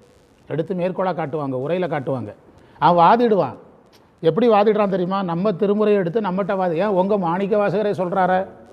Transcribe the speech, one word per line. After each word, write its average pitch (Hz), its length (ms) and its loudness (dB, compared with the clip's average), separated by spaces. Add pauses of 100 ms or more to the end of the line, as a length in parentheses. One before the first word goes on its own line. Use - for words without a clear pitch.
(480)
எடுத்து 160 260 -6
மேற்கோளா 180 380 -4
காட்டுவாங்க, 143 560 -6
உரையில 180 200 -2
காட்டுவாங்க. 131 460 -6 (440)
அவன் 170 260 6
வாதிடுவான். 196 520 4 (640)
எப்படி 165 280 2
வாதிடுறான் 208 400 4
தெரியுமா? 190 340 -2
நம்ம 180 300 -2
திருமுறையை 208 420 0
எடுத்து 190 260 0
நம்மகிட்ட 196 340 -2
வாதி-, 185 180 -2
ஏன் 175 140 0
உங்க 196 320 0
மாணிக்க 190 500 0
வாசகரே 208 220 -2
சொல்றாரே, 185 560 0 (260)